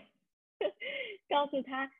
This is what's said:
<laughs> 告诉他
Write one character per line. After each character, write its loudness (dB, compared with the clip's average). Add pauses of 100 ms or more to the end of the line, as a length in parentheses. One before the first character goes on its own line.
(600)
<laughs> -4
告 6
诉 0
他 -4